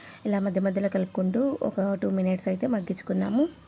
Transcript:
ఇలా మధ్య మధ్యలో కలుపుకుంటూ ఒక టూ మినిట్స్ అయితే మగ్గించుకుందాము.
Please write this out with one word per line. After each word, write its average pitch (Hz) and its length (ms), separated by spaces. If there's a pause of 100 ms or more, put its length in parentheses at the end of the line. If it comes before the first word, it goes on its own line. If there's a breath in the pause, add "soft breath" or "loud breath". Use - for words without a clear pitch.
(260 loud breath)
ఇలా 202 120
మధ్య 196 220
మధ్యలో 196 280
కలుపుకుంటూ 190 720
ఒక 196 400
టూ 202 80
మినిట్స్ 185 380
అయితే 185 180
మగ్గించుకుందాము. 202 800 (180)